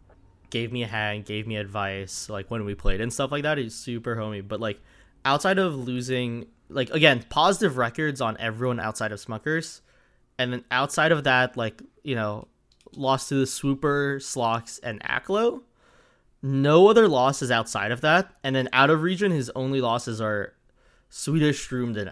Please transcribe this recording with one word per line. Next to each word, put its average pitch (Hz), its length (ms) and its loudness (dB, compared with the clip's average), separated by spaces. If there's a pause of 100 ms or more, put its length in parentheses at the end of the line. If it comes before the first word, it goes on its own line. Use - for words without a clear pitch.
(500)
gave 117 220 -4
me 123 100 -6
a 113 60 -6
hand, 104 380 -4
gave 107 200 -6
me 113 100 -6
advice, 98 720 -6
like, 101 220 -10
when 113 140 -4
we 101 100 -6
played 98 260 2
and 120 120 -4
stuff 135 180 -4
like 143 140 -4
that. 151 120 0
He's 117 160 -6
super 117 440 -8
homie. 107 300 -8
But, 107 120 -8
like, 107 220 -6 (440)
outside 165 360 2
of 170 160 0
losing, 123 680 -4 (220)
like, 127 220 -4
again, 151 380 4
positive 170 480 2
records 131 440 -2
on 110 200 -2
everyone 117 400 -2
outside 107 320 -6
of 101 80 -10
Smuckers. 156 600 -6 (600)
And 123 120 -2
then 123 200 -8
outside 147 400 2
of 147 100 2
that, 127 340 2
like, 113 260 -4 (200)
you 135 140 -4
know, 107 320 -6 (480)
lost 131 320 0
to 143 80 0
the 131 100 4
Swooper, 139 760 -2
Slocks, 117 640 -4
and 113 220 -8
Aklo. 233 560 -2 (800)
No 143 460 8
other 220 180 8
losses 135 460 2
outside 110 400 0
of 131 80 -4
that. 165 420 2
And 135 140 -2
then 127 160 0
out 135 180 6
of 160 120 4
region, 185 280 0
his 139 240 -2
only 135 260 -2
losses 117 400 -2
are 107 340 -4 (540)
Swedish, 151 600 0
Shroomed, 120 280 -4
and 98 160 -6